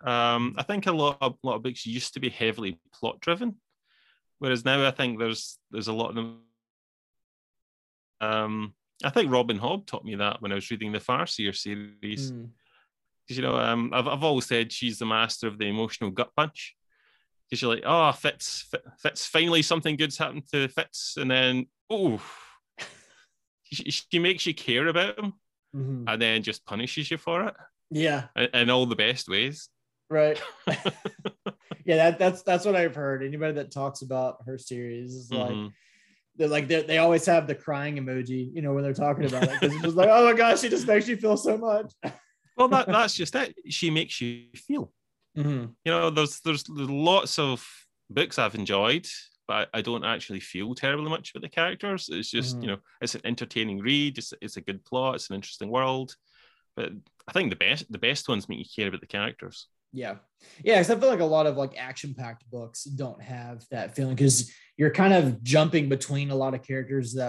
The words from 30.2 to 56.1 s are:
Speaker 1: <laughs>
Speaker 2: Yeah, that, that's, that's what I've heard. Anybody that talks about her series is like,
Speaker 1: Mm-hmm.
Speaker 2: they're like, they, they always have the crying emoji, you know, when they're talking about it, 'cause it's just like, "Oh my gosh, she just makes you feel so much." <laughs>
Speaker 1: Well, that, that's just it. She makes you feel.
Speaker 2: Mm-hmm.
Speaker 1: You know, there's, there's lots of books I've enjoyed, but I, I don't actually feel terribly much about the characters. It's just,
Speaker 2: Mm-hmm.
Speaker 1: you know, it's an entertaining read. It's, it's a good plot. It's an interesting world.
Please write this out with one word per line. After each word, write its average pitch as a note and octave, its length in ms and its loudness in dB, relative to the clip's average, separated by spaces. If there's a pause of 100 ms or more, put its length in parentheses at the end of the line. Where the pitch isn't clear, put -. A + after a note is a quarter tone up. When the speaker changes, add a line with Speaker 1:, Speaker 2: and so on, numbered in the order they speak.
Speaker 1:
<laughs> D#3+ 140 -2 (1040)
Speaker 2:
Yeah, E3 120 4 (140)
that, D#3+ 80 -4
that's, F#3 240 4
that's F3+ 220 2
what G#3 100 2
I've E3 220 2
heard. C3+ 260 -4
Anybody D3+ 300 -2
that C#3 180 -6
talks C#3 320 -6
about B2+ 420 -2
her C3 140 -10
series A#2+ 560 -10
is B2 160 -16
like, B2 220 -2
Speaker 1:
Mm-hmm. G#2 160 -6 (640)
Speaker 2:
they're D#3 140 2
like, D3 180 0
they, D#3+ 160 2
they D#3+ 160 0
always E3 280 6
have E3 200 6
the D3 80 -4
crying D3 400 -4
emoji, B2+ 580 -4
you D#3+ 80 -8
know, C#3+ 120 -2
when C#3 100 0
they're C#3 100 -2
talking D3 320 0
about C#3+ 200 2
it, - 160 0
'cause D3 120 4
it's D#3 100 -4
just E3 120 0
like, F#3 160 8
"Oh A#3+ 140 10
my A#3 120 8
gosh, A3+ 260 6
she B3 60 0
just A#3+ 200 2
makes G#3+ 180 6
you A#3 100 0
feel G#3+ 200 4
so G#3+ 200 0
much." A3 360 0 (100)
<laughs> - 100 -6 (440)
Speaker 1:
Well, B3+ 120 8
that, C4 200 6
that's G#3+ 260 4
just E3 220 -4
it. B3 180 -2 (140)
She D#3+ 220 0
makes - 300 0
you A#2+ 260 -6 (100)
feel. - 340 -6 (460)
Speaker 2:
Mm-hmm. C#3+ 300 -2 (180)
Speaker 1:
You E3 80 2
know, E3+ 180 2
there's, D3+ 300 0
there's D#3 300 -2
lots D3 680 2
of C3+ 260 0 (460)
books C#3 280 0
I've A2 180 2
enjoyed, G#2+ 500 2 (400)
but G#2 280 0
I, A2+ 40 -2
I G#2+ 40 -4
don't A2+ 240 -4
actually G2+ 340 -4
feel G#2 340 -8
terribly D3 360 -4
much D#3 200 -6
about - 120 -12
the D3+ 80 -14
characters. F#3 600 -2
It's G2 200 -6
just, B2 260 -2
Speaker 2:
Mm-hmm. A#2+ 60 -8
Speaker 1:
you A#2+ 60 -4
know, G2 100 -4 (240)
it's A#2+ 120 -6
an - 100 -10
entertaining A2 560 -4
read. C#3 380 0
It's, - 220 -12
it's - 160 -12
a G2 60 -12
good - 240 -8
plot. B2+ 300 -2
It's - 140 -10
an F#2+ 60 -6
interesting G2+ 320 -10
world. C3 480 -2 (580)